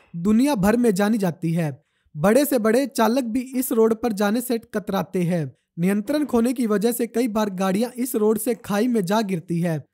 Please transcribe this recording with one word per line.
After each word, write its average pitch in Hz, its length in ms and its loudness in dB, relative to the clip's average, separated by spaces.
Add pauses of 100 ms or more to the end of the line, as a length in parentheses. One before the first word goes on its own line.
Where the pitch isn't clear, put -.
(140)
दुनिया 220 420 2
भर 208 220 2
में 240 160 4
जानी 208 240 0
जाती 170 360 -2
है। 165 180 -2 (440)
बड़े 208 300 4
से 269 140 0
बड़े 226 280 2
चालक 233 380 0
भी 240 300 -4
इस 254 160 -4
रोड 220 300 2
पर 240 120 -2
जाने 208 280 0
से 240 180 -4
कतराते 190 640 -4
हैं। 165 220 -2 (340)
नियंत्रण 208 460 0
खोने 240 280 2
की 233 140 -2
वजह 208 240 2
से 233 160 -2
कई 247 220 -2
बार 214 260 -2
गाड़ियां 190 380 0
इस 240 220 -4
रोड 214 220 2
से 233 180 -2
खाई 208 320 -2
में 226 180 0
जा 208 180 2
गिरती 170 360 -4
है। 165 240 -2 (100)